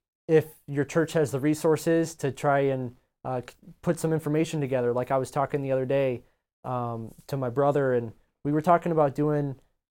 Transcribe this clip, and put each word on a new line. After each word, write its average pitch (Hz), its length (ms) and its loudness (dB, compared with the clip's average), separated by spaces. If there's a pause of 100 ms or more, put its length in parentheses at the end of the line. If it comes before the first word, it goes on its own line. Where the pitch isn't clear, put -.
(280)
if 156 180 4 (220)
your 143 180 -2
church 151 280 0
has 151 180 2
the 139 80 -4
resources 160 760 2
to 139 160 -4
try 139 280 0
and, 131 360 -2 (280)
uh, 131 180 -6
c-, - 140 -20 (260)
put - 180 -2
some 160 140 -2
information 156 480 -2
together, 123 320 0
like 123 180 -2
I 135 60 2
was 131 140 -2
talking 139 300 -2
the 135 100 -4
other 131 140 0
day, 135 380 0 (400)
um, 117 500 -6 (140)
to 143 100 -4
my 131 120 -4
brother, 139 440 2
and 117 180 0 (320)
we 143 80 -2
were 151 100 2
talking 170 300 4
about 151 240 2
doing, 147 400 0 (360)